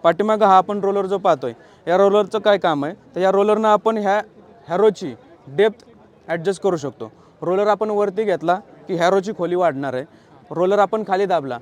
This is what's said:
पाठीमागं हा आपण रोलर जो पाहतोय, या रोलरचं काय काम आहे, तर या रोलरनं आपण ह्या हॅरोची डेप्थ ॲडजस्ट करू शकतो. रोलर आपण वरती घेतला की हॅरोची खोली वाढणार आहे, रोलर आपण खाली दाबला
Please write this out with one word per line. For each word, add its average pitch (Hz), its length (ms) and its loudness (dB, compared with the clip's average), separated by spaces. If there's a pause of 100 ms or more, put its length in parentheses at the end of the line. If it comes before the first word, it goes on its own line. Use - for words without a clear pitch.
पाठीमागं 208 440 2
हा 190 100 8
आपण 196 240 2
रोलर 196 260 0
जो 190 120 -2
पाहतोय, 143 340 0 (340)
या 170 100 2
रोलरचं 202 420 2
काय 202 200 2
काम 151 260 -2
आहे, 170 100 -6 (200)
तर 175 60 -6
या 190 100 2
रोलरनं 214 380 2
आपण 214 300 2
ह्या 208 220 0 (480)
हॅरोची 180 460 0 (320)
डेप्थ 196 380 -2 (440)
ॲडजस्ट 170 340 -4
करू 180 140 0
शकतो. 123 340 -10 (320)
रोलर 190 240 0
आपण 214 240 0
वरती 208 340 -2
घेतला 175 340 0 (300)
की 185 80 -4
हॅरोची 185 420 0
खोली 175 160 -4
वाढणार 139 400 -2
आहे, 131 100 -6 (460)
रोलर 185 280 0
आपण 208 300 0
खाली 196 180 0
दाबला 135 360 -4